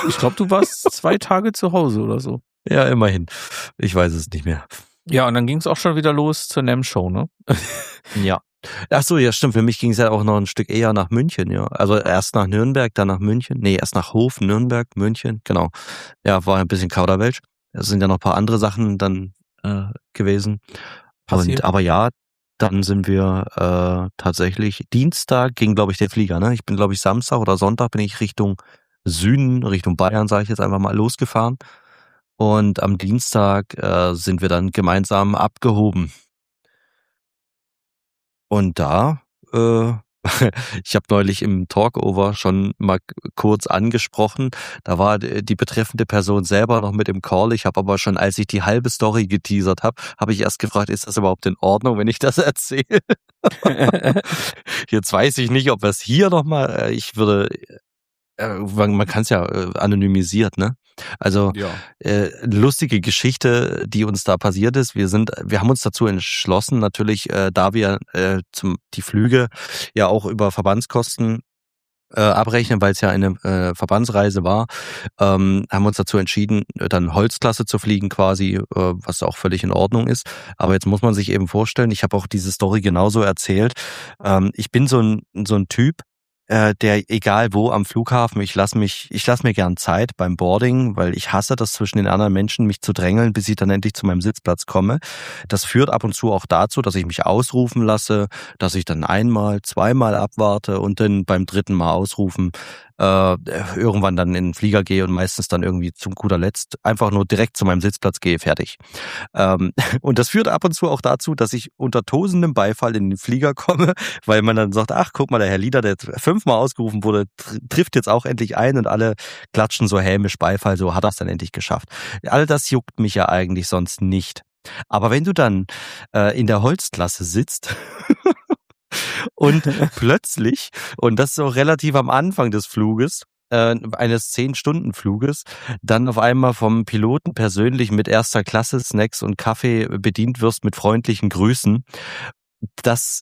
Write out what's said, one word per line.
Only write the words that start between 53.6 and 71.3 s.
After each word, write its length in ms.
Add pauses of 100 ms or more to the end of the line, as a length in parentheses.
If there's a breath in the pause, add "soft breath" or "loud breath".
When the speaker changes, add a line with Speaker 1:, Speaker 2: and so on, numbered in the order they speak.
Speaker 1:
<laughs> 580 (680 loud breath)
Speaker 2:
Jetzt 240
weiß 240
ich 140
nicht, 200
ob 100
wir's 200
hier 280
noch 140
mal, 220 (220)
äh, 40
ich 240
würde, 340 (880)
äh, 180
man, 400
man 120
kann's 220
ja, 160
äh, 320
anonymisiert, 800
ne? 180 (420 loud breath)
Also, 380
Speaker 1:
Ja. 140 (300 loud breath)
Speaker 2:
äh, 300 (160)
lustige 540
Geschichte, 880
die 160
uns 220
da 120
passiert 380
ist. 200
Wir 120
sind, 240 (100)
wir 200
haben 80
uns 120
dazu 260
entschlossen, 720
natürlich, 500
äh, 240
da 200
wir, 260 (120)
äh, 280 (120)
zum, 240 (200)
die 60
Flüge 460 (480 loud breath)
ja 120
auch 180
über 260
Verbandskosten, 880 (760)